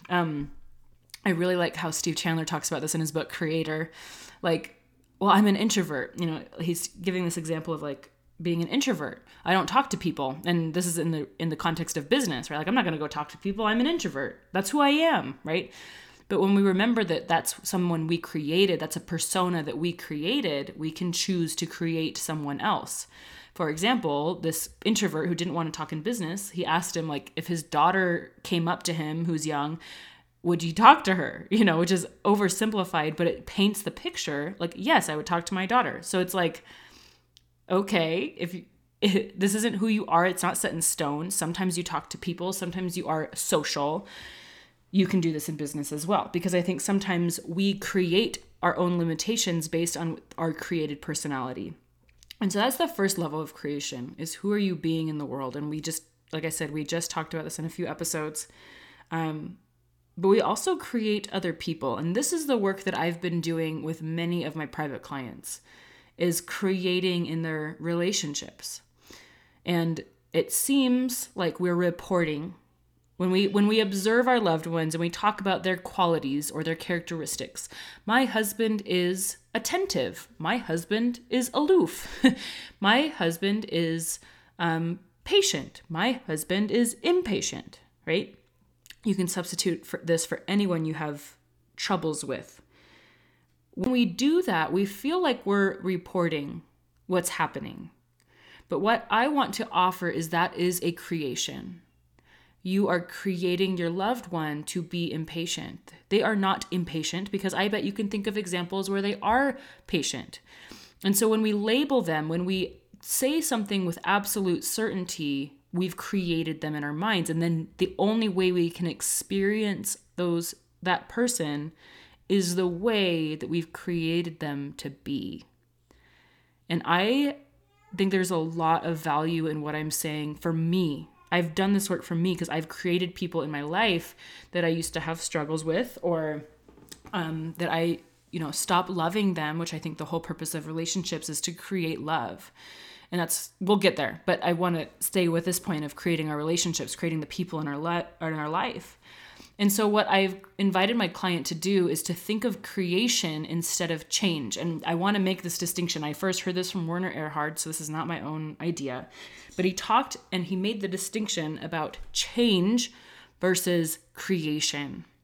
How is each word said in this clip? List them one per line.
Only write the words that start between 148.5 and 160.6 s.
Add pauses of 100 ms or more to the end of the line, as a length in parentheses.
And
so
what
I've (220)
invited
my
client
to
do
is
to
think
of
creation
instead
of
change.
And
I
wanna
make
this
distinction.
I
first
heard
this
from
Werner
Erhard,
so
this
is
not
my
own
idea. (460)
But
he
talked (120)
and
he
made